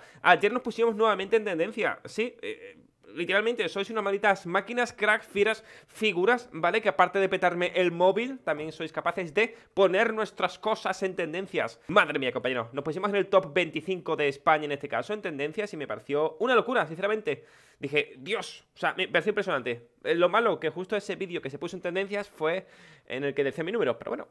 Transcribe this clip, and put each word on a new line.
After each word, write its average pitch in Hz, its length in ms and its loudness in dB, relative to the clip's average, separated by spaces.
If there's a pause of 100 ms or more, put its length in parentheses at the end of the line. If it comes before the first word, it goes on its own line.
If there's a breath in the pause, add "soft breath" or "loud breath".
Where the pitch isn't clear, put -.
(220 loud breath)
Ayer 190 320 6
nos 254 80 -2
pusimos 226 340 0
nuevamente 208 420 2
en 214 60 -2
tendencia, 185 640 -2
sí, 226 380 -6
eh, 92 340 -12 (360)
literalmente, 196 560 0
sois 196 200 -4
unas 220 140 -2
malditas 196 420 2
máquinas, 208 480 0
crack, 214 300 2
fieras, 202 400 0 (240 loud breath)
figuras, 214 640 2
¿vale? 175 300 0
Que 214 80 0
aparte 185 300 4
de 190 100 4
petarme 175 460 0
el 180 160 4
móvil, 196 480 2
también 156 320 -4
sois 156 200 -10
capaces 170 420 -4
de 226 220 0 (180 loud breath)
poner 196 400 4
nuestras 190 460 -4
cosas 214 440 -2
en 185 120 -2
tendencias. 165 720 -4
Madre 151 320 4
mía, 127 120 -2
compañero, 123 420 -4
nos 139 100 -6
pusimos 175 260 -4
en 202 80 -2
el 190 100 0
top 185 260 2
veinticinco 165 600 -2
de 147 120 0
España 151 380 2
en 143 60 -4
este 139 180 -6
caso, 127 240 -4
en 214 80 -8
tendencias, 160 520 -6
y 165 40 -10
me 139 100 -8
pareció 143 520 -2
una 247 160 2
locura, 226 320 2
sinceramente. 185 580 -4 (340 loud breath)
Dije, 143 380 -2
"Dios", 185 480 -8 (100)
o - 20 -20
sea, 165 180 -2
me 185 120 -2
pareció 175 240 0
impresionante. 143 580 -4 (140)
Eh, 160 120 2
lo 175 140 4
malo 202 300 2
que 160 100 -2
justo 185 260 -6
ese 196 200 -4
vídeo 170 260 -6
que - 80 -8
se 143 100 -12
puso 175 160 -8
en 175 60 -12
tendencias 196 480 -4
fue 160 380 -2 (400 loud breath)
en 135 160 -4
el 139 100 -2
que 143 100 2
decía 135 200 -2
mi 175 80 -4
número, 165 260 0
pero - 140 -8
bueno, - 200 -6